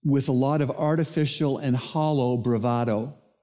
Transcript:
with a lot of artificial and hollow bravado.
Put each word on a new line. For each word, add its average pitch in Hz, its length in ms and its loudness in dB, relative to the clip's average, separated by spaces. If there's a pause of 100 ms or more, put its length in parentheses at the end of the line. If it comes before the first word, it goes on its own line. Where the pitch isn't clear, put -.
with 139 240 2
a 143 40 0
lot 135 280 2
of 135 100 0
artificial 151 880 0
and 131 180 0
hollow 139 600 0
bravado. 120 800 -2 (260)